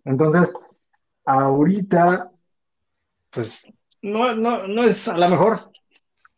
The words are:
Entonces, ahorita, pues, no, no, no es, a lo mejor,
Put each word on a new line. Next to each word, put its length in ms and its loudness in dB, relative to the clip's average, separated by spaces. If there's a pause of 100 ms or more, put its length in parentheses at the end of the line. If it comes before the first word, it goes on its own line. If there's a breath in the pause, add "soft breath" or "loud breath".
Entonces, 500 0 (680)
ahorita, 1040 0 (1000)
pues, 360 -10 (340)
no, 340 -2
no, 320 -2
no 160 -2
es, 240 -2
a 100 -6
lo 120 4
mejor, 420 0 (680)